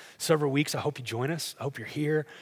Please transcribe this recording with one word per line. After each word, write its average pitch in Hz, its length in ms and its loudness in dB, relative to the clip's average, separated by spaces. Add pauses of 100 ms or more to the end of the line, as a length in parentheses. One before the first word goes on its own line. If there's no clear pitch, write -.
(180)
several 147 340 4
weeks, 147 220 2
I 139 60 -2
hope 143 180 -2
you 123 80 -10
join 117 240 -2
us. 165 300 -4
I - 40 -4
hope 143 140 -4
you're 117 80 -8
here. 151 400 0 (160)